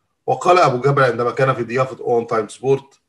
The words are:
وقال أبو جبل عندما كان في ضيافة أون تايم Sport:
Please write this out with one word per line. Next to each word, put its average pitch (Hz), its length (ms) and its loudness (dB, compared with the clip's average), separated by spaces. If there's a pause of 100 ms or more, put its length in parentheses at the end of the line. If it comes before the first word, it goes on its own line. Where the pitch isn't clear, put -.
(260)
وقال 175 320 2
أبو 123 240 2
جبل 139 220 2
عندما 117 280 0
كان 131 220 0
في 120 100 -6
ضيافة 120 400 -4
أون 117 240 -2
تايم 110 200 -4
Sport: - 600 -4